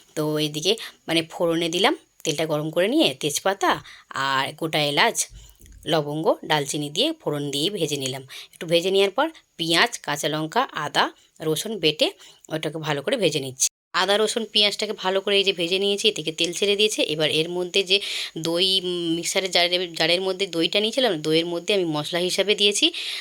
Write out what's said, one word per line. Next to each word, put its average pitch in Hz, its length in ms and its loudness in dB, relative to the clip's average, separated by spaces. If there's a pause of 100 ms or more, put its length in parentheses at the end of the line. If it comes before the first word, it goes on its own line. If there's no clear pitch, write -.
(140)
তো 151 240 -2
এইদিকে 156 380 -2 (320)
মানে 165 220 0
ফোড়নে 170 380 0
দিলাম, 196 280 2 (280)
তেলটা 160 220 -2
গরম 151 240 -2
করে 175 180 0
নিয়ে 247 260 2
তেজপাতা 190 680 -2 (260)
আর 135 420 0
গোটা 160 320 -2
এলাচ, 175 440 2 (580)
লবঙ্গ, 156 480 0 (100)
ডালচিনি 147 460 -2
দিয়ে 254 220 0
ফোড়ন 147 380 -4
দিয়ে 143 200 -2
ভেজে 160 260 -2
নিলাম। 131 260 -4
একটু - 440 -14
ভেজে 170 240 2
নেওয়ার 196 200 4
পর 294 200 0 (260)
পেঁয়াজ, 170 420 2
কাঁচা 147 300 -2
লঙ্কা, 156 440 0
আদা, 156 400 0 (280)
রসুন 156 380 -4
বেটে 160 320 0 (380)
ওটাকে 160 300 -6
ভালো 151 240 -4
করে 269 140 -2
ভেজে 156 240 0
নিচ্ছি। 135 280 -4 (240)
আদা, 185 260 2
রসুন, 220 260 0
পেঁয়াজটাকে 208 480 2
ভালো 190 280 0
করে 202 160 2
এই 196 80 4
যে 190 80 2
ভেজে 175 260 0
নিয়েছি, 202 300 2
এদিকে 160 240 -4
তেল 170 200 -2
ছেড়ে 202 240 2
দিয়েছে। 214 260 2
এবার 151 280 0
এর 156 180 0
মধ্যে 180 340 0
যে 190 180 2 (380)
দই, 175 420 0
উম, 175 340 -2
মিক্সারের 185 360 -2
জারে-, 175 440 2
জারের 170 260 2
মধ্যে 190 260 -2
দইটা 170 340 0
নিয়েছিলাম, 214 400 0
দইয়ের 156 260 2
মধ্যে 175 280 -2
আমি 190 100 2
মশলা 151 340 -2
হিসাবে 190 360 0
দিয়েছি, 208 380 2 (280)